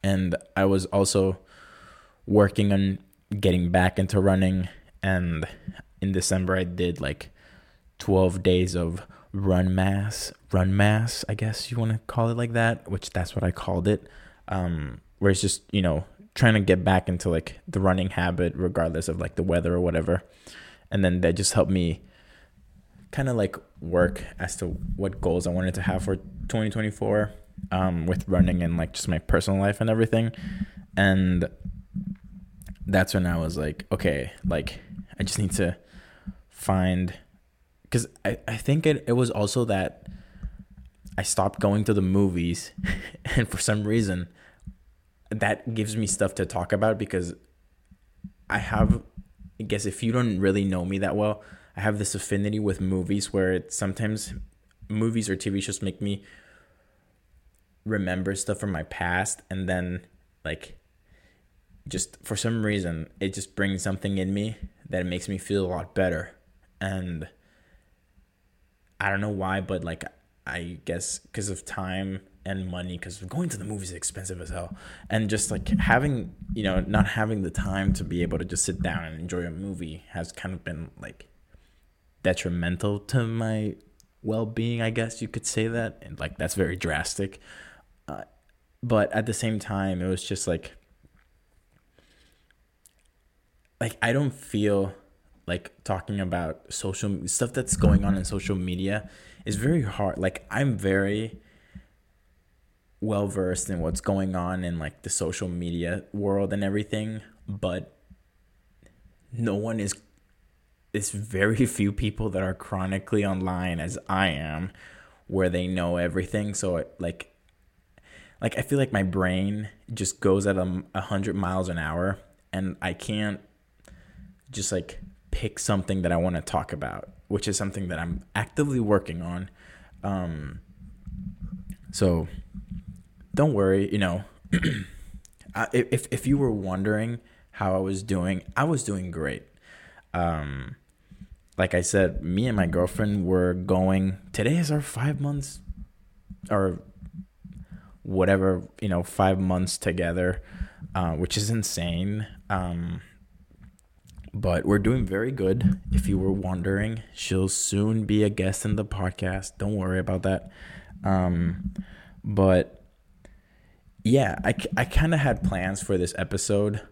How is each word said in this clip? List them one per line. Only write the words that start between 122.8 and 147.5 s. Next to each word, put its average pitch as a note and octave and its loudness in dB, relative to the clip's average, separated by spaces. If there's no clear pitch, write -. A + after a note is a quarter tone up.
I F#2 -4
can't G#2 -4
just, G#2 -4
like, - -6
pick - -4
something F#2+ 0
that F2 2
I E2+ 4
wanna E2+ 0
talk - -4
about, A#1 -8
which G2+ -2
is G2 -2
something G2 -4
that D#2+ -4
I'm F2 -4
actively C3+ 0
working G2 2
on. F2 -6
Um, E2+ -4
so E2+ 2
don't D3 4
worry, G2 4
you G#2 0
know, F#2 0
<clears throat> - -4
uh, A2+ 0
if, A#2+ 4
if, - 0
if - -4
you C#3 4
were C3 2
wondering G#2+ 0
how F#2+ 0
I F#2+ 4
was F#2+ 0
doing, F#2 0
I B2 4
was D3+ 2
doing F#2 -4
great. D2 -4
Um, D2 -2
like F#2 2
I F2+ 6
said, F#2 2
me F#2 0
and A#2 0
my F2+ 4
girlfriend F2+ 0
were F2+ 4
going, F#2+ 2
today B2 2
is D3+ 0
our D3+ 2
five C3+ -2
months, C#3 -4
or G2 2